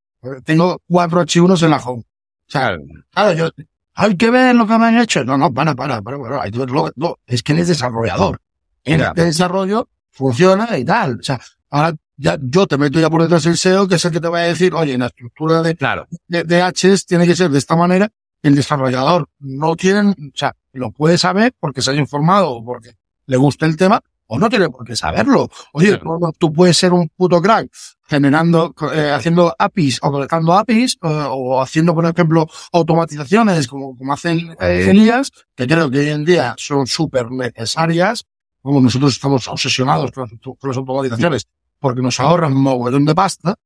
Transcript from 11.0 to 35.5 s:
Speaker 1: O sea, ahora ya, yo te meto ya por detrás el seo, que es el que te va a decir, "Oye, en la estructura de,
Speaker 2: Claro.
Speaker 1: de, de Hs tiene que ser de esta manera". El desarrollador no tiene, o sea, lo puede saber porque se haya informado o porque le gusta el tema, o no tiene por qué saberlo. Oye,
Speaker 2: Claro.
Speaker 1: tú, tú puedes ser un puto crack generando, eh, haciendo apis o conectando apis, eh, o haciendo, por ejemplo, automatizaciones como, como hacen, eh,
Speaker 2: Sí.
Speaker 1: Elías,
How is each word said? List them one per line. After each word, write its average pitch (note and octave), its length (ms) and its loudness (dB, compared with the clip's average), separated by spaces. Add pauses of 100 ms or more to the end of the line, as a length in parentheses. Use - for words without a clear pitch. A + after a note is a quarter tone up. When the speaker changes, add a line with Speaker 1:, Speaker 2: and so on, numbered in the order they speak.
Speaker 1:
O - 20 -20
sea, B2+ 180 -4 (300)
ahora D#3 240 0 (220)
ya, E3 240 -2
yo C#3 260 2
te C#3 120 0
meto C#3+ 220 0
ya D#3+ 100 2
por D#3+ 120 2
detrás E3 240 2
el E3+ 100 2
seo, F#3 320 2
que F#3 80 2
es D#3 80 -2
el E3+ 80 -2
que E3 80 -4
te E3 80 -4
va E3+ 100 -2
a E3+ 40 0
decir, E3+ 320 2
"Oye, D#3 180 0
en B2 80 -2
la B2+ 60 -2
estructura D#3 560 -2
de, E3 120 -2
Speaker 2:
Claro. A2 320 -4 (220)
Speaker 1:
de, E3+ 160 -2
de F3 180 2
Hs F#3 440 2
tiene F3 200 2
que F3 80 4
ser E3+ 160 0
de C#3 80 2
esta D3 180 -2
manera". F3+ 320 2 (340)
El C#3+ 120 4
desarrollador C#3 720 0 (100)
no C#3 360 -4
tiene, G3+ 360 2
o F#3+ 40 0 (200)
sea, C3 200 -4 (200)
lo A#2+ 180 -8
puede D#3+ 240 2
saber F#3+ 420 0
porque C3+ 220 -8
se B2+ 120 -2
haya C#3+ 80 0
informado D#3+ 500 2
o A#2 140 -12
porque A#2+ 260 -14 (360)
le B2+ 120 0
gusta C#3 260 2
el D#3+ 120 0
tema, F#3+ 260 2 (240)
o A#2+ 120 -6
no G#3+ 120 0
tiene G3+ 180 0
por B2 160 -16
qué A2+ 120 -12
saberlo. F#3+ 520 0 (240)
Oye, E3+ 260 2
Speaker 2:
Claro. D#3+ 220 -6
Speaker 1:
tú, E3 180 -2
tú D#3+ 140 0
puedes F3 240 4
ser F3+ 160 2
un F3 160 2
puto F3+ 320 0
crack G3 280 0 (380)
generando, D#3+ 680 2 (200)
eh, D3+ 160 0
haciendo E3 480 2
apis E3+ 440 0
o D3 100 -2
conectando D#3+ 400 0
apis, A3 500 2
eh, D3+ 280 -4
o B2+ 320 -2
haciendo, D#3+ 320 0
por D#3+ 100 0
ejemplo, E3 420 2 (260)
automatizaciones E3 920 0
como, C3+ 300 -12
como C3 160 -6
hacen, E3 480 -4
eh, F3+ 240 0
Speaker 2:
Sí. F#3+ 60 4
Speaker 1:
Elías, A3 400 4 (260)